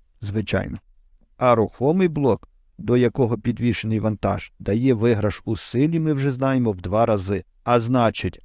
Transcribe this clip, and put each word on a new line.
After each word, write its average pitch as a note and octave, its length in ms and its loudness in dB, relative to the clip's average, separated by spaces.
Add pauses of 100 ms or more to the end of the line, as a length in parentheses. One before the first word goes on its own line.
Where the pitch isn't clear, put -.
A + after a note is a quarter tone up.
(200)
звичайно. G2 580 -4 (640)
А B2 120 6
рухомий D3 540 0
блок, C#3+ 400 0 (300)
до A#2+ 180 0
якого A#2+ 420 2
підвішений A2 600 -2
вантаж, G#2 580 -4
дає A#2+ 360 0
виграш G#2 500 0
у A2+ 120 -4
силі, D#3+ 440 -2
ми D#3 120 0
вже C#3 180 -2
знаємо, B2+ 400 0
в F#2 100 -6
два G#2 260 0
рази. G2 380 -2 (200)
А A#2+ 160 4
значить, A#2 640 0